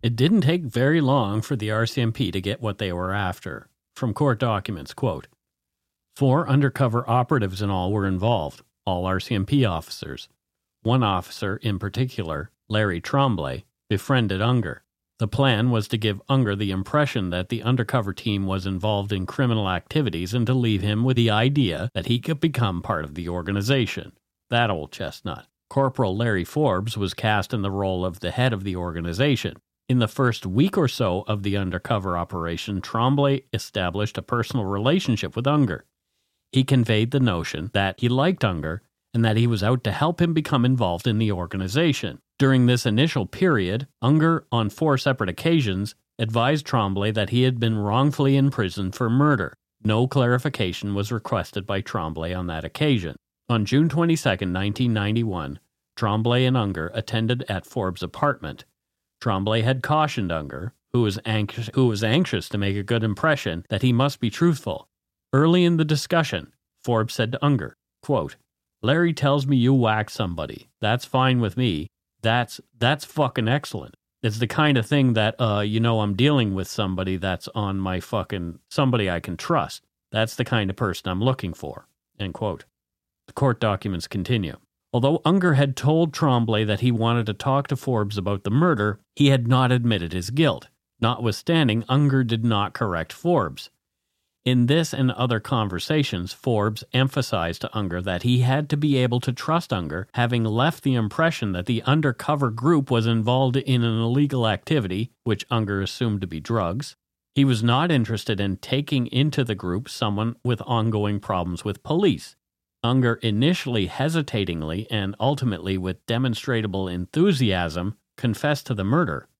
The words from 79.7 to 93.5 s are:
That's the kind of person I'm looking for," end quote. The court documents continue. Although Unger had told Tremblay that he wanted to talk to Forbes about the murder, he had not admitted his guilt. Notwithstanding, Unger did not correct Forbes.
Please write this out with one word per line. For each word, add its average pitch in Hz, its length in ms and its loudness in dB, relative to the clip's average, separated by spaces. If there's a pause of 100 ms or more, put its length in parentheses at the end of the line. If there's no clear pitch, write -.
That's 110 240 -2
the 123 80 -2
kind 107 240 0
of 95 80 -6
person 95 340 -4
I'm 92 140 -2
looking 120 300 -2
for," - 320 -14 (340)
end 95 140 -6
quote. 98 320 -6 (600)
The - 60 -20
court 127 260 0
documents 98 480 -2
continue. 98 520 -4 (340)
Although 139 320 2
Unger 180 300 4
had 139 200 2
told 156 400 2
Tremblay 117 480 2
that 104 160 0
he 123 140 2
wanted 113 340 2
to 104 80 -4
talk 135 320 0
to - 100 -2
Forbes 107 400 -2
about 98 280 -2
the 101 60 -2 (140)
murder, 104 360 2 (160)
he 143 100 4
had 131 220 4
not 127 240 4
admitted 110 400 0
his 90 180 -4
guilt. 135 380 0 (320)
Notwithstanding, 120 880 0
Unger 135 340 4
did 113 220 0
not 104 300 2
correct 87 380 -4
Forbes. 113 580 -2 (720)